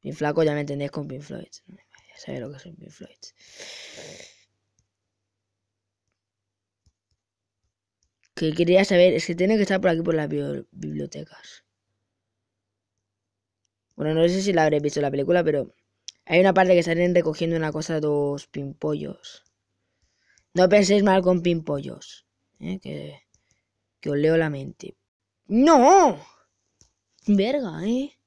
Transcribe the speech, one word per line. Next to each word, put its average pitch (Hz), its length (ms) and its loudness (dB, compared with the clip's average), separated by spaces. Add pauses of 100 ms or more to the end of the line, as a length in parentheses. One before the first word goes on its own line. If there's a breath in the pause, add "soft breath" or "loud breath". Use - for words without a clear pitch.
Pinflaco, 147 440 -4
ya 147 100 0
me 147 60 -4
entendéis 143 320 -8
con 147 160 -10
Pink 139 140 -14
Floyd. - 260 -16 (640)
Ya - 60 -20
sabéis 135 260 -14
lo 135 80 -14
que 143 80 -18
es - 80 -20
un 165 100 -20
Pink - 140 -20
Floyd. - 280 -20 (4000 loud breath)
Que 160 220 -4
quería 180 260 4
saber, 180 300 4
es 170 120 -2
que 170 100 -6
tiene 190 200 2
que 208 60 2
estar 190 180 -2
por 185 100 2
aquí, 165 120 -2
por 170 120 -2
las 151 140 -2
bio-, 143 440 -8
bibliotecas. - 920 -14 (2250)
Bueno, 156 180 -4
no 165 140 2
sé 190 140 -2
si 196 100 -2
la 165 120 2
habréis 147 180 2
visto 147 180 -4
la 143 120 -2
película, 165 320 0
pero 147 280 -2 (580)
hay 165 80 4
una 185 160 4
parte 185 220 4
que 170 80 2
salen 170 280 0
recogiendo 165 440 -2
una 156 160 -4
cosa 156 260 -6
dos 143 480 -4
pimpollos. 143 960 -10 (1120)
No 180 140 4
penséis 202 340 4
mal 190 200 4
con 180 200 2
pimpollos, 156 840 -6 (360)
¿eh? - 180 -10
Que, 147 420 -14 (800)
que 147 100 -8
os 143 60 -2
leo 156 200 2
la 160 120 0
mente. 139 480 -12 (500)
¡No! 285 800 6 (1000 soft breath)
Verga, 202 580 0
¿eh? 254 320 -4 (100)